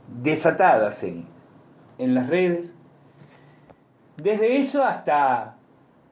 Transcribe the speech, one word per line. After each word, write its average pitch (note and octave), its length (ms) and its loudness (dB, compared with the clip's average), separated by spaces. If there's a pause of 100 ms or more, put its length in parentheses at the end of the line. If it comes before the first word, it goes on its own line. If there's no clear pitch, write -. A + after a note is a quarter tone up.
(220)
desatadas D#3 840 2
en, E2+ 220 -10 (720)
en B2+ 160 0
las B2+ 140 0
redes. F3 460 -2 (1400)
Desde A3 420 0
eso C#4 260 0
hasta, - 720 0 (560)